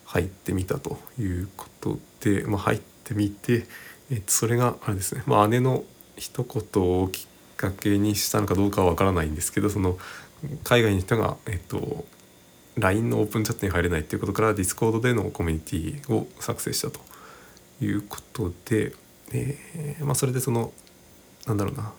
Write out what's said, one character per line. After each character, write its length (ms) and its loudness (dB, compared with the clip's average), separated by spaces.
入 200 -4
っ 20 -6
て 260 -8
み 120 -2
た 140 -4
と 200 -8
い 60 -4
う 320 -4
こ 120 -16
と 180 -4
で、 240 2
ま 120 0
あ、 20 -2
入 180 0
っ 40 -8
て 100 -6
み 160 2
て、 360 0
え 60 -2
っ 40 -6
と、 120 -4
そ 140 0
れ 100 2
が 260 2
あ 60 -4
れ 60 0
で 60 -2
す 140 -4
ね、 120 -6
ま 160 6
あ、 60 6
姉 120 4
の 240 2
一 260 -8
言 400 0
を 260 4
き 180 -8
っ 20 -10
か 140 -2
け 280 2
に 160 4
し 160 -2
た 100 2
の 60 0
か 80 2
ど 120 4
う 40 4
か 140 4
は 60 8
分 60 0
か 80 4
ら 80 4
な 100 2
い 60 0
ん 60 -2
で 60 -6
す 120 -4
け 100 0
ど、 80 2
そ 100 -2
の、 160 2
海 180 6
外 120 4
の 60 2
人 160 0
が、 300 0
え 60 -4
っ 140 -2
と、 380 -6
line 280 4
の 160 2
オ 60 4
ー 60 -10
プ 60 0
ン 60 2
チ 60 0
ャ 40 0
ッ 40 -6
ト 60 -2
に 80 0
入 120 2
れ 40 2
な 80 2
い 60 0
っ 20 -6
て 120 -4
い 20 -2
う 20 -2
こ 60 -2
と 80 -2
か 80 2
ら、 120 4
Discord 460 0
で 140 2
の 160 2
コ 120 -6
ミ 100 2
ュ 20 2
ニ 60 -2
テ 160 -6
ィ 80 2
を 140 0
作 200 -6
成 140 -4
し 80 -2
た 80 -4
と 100 -14
い 120 0
う 100 -2
こ 160 -14
と 200 -4
で、 280 0
え 680 -6
ー、 40 -4
ま 80 0
あ、 20 2
そ 120 2
れ 60 0
で 80 0
そ 100 0
の、 220 0
な 80 0
ん 20 0
だ 80 0
ろ 80 -2
う 20 -6
な 240 -8